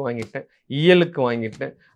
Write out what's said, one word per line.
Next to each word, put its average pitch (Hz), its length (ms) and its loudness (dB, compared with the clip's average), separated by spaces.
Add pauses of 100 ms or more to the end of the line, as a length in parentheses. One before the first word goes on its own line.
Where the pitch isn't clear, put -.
வாங்கிட்டேன், 120 380 -8 (220)
இ 139 180 -4
எல் 175 220 6
க்கு 131 240 -2
வாங்கிட்டேன், 117 420 -8 (220)